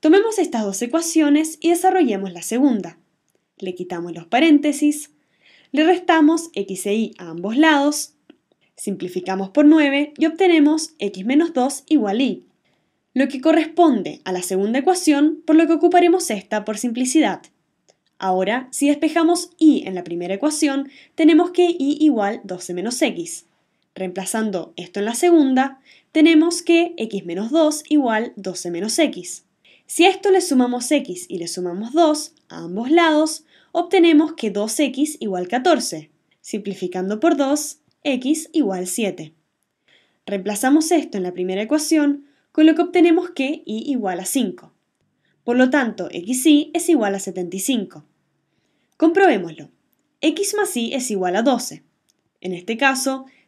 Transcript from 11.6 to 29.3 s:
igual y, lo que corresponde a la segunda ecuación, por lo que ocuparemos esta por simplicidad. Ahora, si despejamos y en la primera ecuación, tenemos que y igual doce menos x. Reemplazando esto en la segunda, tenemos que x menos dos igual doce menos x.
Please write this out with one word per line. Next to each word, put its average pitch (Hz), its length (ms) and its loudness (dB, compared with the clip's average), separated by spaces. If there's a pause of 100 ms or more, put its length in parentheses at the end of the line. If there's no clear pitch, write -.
igual 226 320 0
y, 233 240 -2 (680)
lo 269 140 2
que 269 140 -8
corresponde 311 840 2
a - 80 -8
la 180 120 -4
segunda 202 360 -2
ecuación, 311 640 0
por 311 120 4
lo 330 100 6
que 330 60 2
ocuparemos 349 580 4
esta 208 340 -6
por 214 140 -6
simplicidad. 247 640 0 (800)
Ahora, 190 500 -2
si - 160 -2
despejamos 320 720 0
y 302 260 4
en 185 120 -8
la 180 80 -8
primera 175 300 -6
ecuación, 277 560 -2 (260)
tenemos 330 340 4
que 359 140 2
y 320 360 -2
igual 226 440 2
doce 180 280 -12
menos 202 300 -4
x. - 440 -6 (500)
Reemplazando 185 800 -6
esto 180 240 -10
en 202 60 -2
la 233 100 -6
segunda, 269 640 2 (320)
tenemos 330 500 4
que 339 360 2
x 202 280 -8
menos 190 240 -6
dos 302 380 2
igual 240 480 0
doce 185 340 -10
menos 180 260 -6
x. - 480 -2 (420)